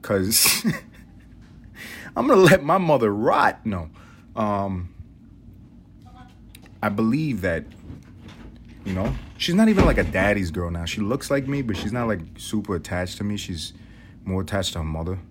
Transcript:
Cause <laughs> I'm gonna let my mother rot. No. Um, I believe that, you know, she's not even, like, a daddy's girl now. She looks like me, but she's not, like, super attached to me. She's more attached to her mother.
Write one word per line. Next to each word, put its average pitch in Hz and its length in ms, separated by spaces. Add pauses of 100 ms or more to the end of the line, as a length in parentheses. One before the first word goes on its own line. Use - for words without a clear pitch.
Cause 101 600
<laughs> - 1500
I'm - 100
gonna 262 140
let 185 220
my 156 160
mother 143 340
rot. 117 520
No. 87 260 (440)
Um, 98 600 (1900)
I 107 60
believe 113 540
that, 82 220 (1200)
you 95 100
know, 107 200 (220)
she's - 180
not 220 140
even, 190 160
like, 147 140
a 98 60
daddy's 95 460
girl 85 200
now. 85 160
She 95 140
looks 107 300
like 139 160
me, 139 160
but 110 140
she's 104 160
not, 120 160
like, 101 120 (180)
super 104 380
attached 90 420
to 104 60
me. 104 120
She's 87 380 (500)
more 95 160
attached 95 340
to - 40
her 82 60
mother. 82 340 (120)